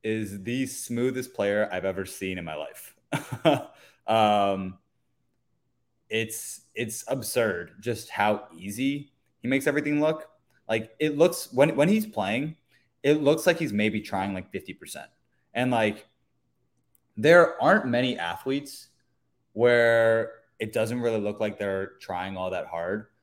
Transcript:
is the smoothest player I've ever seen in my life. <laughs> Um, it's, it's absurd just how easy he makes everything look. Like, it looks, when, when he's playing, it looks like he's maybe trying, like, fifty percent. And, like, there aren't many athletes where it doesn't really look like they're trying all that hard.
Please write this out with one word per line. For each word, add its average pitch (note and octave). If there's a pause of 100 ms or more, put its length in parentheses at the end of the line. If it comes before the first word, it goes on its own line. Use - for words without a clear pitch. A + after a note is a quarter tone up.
is G#2
the B2
smoothest B2+
player G#2
I've F2+
ever F#2+
seen F#2+
in F2
my D#2
life. - (480)
<laughs> D3 (400)
Um, G2+ (1300)
it's, - (120)
it's A2
absurd G#2+
just A#2
how G#2 (100)
easy C3 (300)
he A#2+
makes C3+
everything D3
look. D#3 (380)
Like, A2+
it D3+
looks, E3+
when, -
when D3+
he's G#3+
playing, B2 (480)
it D3+
looks D#3
like E3+
he's B2
maybe G#2+
trying, G2
like, F#2
fifty F#2
percent. - (460)
And, B2+
like, G#2+ (1120)
there D#3+
aren't F3
many B2
athletes C3 (680)
where A#2 (260)
it G#2+
doesn't A#2
really A2+
look G#2+
like G#2
they're G2
trying F#2+
all F#2
that F2
hard. F2 (160)